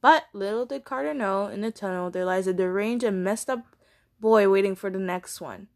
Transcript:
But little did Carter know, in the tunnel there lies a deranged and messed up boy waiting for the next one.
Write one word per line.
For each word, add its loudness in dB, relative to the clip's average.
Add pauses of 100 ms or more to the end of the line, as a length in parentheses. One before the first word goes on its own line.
But 6
little -4
did -8
Carter -4
know, 0
in -8
the -2
tunnel -4
there -2
lies 0
a 0
deranged 0
and 0
messed -4
up -6 (420)
boy 6
waiting 4
for -6
the -6
next -6
one. -14